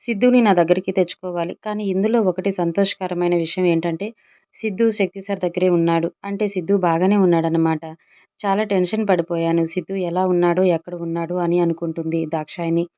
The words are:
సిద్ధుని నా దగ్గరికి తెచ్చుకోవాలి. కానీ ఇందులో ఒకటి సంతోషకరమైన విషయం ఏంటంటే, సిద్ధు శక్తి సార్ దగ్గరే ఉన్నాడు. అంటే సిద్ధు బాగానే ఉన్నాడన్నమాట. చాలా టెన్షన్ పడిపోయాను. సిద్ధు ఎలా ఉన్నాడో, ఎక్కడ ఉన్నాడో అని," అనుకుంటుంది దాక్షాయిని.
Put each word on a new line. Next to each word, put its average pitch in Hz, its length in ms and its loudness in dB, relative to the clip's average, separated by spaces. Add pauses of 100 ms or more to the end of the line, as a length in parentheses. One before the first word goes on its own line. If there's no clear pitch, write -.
సిద్ధుని 240 340 4
నా 214 120 4
దగ్గరికి 175 380 2
తెచ్చుకోవాలి. 180 600 -4 (120)
కానీ 214 200 -6
ఇందులో 202 360 0
ఒకటి 190 300 0
సంతోషకరమైన 175 840 -2
విషయం 170 300 -2
ఏంటంటే, 170 480 0 (420)
సిద్ధు 220 360 0
శక్తి 196 300 -4
సార్ 190 180 -6
దగ్గరే 180 300 0
ఉన్నాడు. 170 420 2 (120)
అంటే 202 240 -4
సిద్ధు 196 280 -2
బాగానే 180 420 2
ఉన్నాడన్నమాట. 165 680 2 (540)
చాలా 202 240 0
టెన్షన్ 208 440 0
పడిపోయాను. 165 580 2
సిద్ధు 180 300 -6
ఎలా 180 320 -2
ఉన్నాడో, 175 360 2
ఎక్కడ 175 320 0
ఉన్నాడో 170 400 -6
అని," 175 240 0
అనుకుంటుంది 165 680 -2
దాక్షాయిని. 165 600 -2 (120)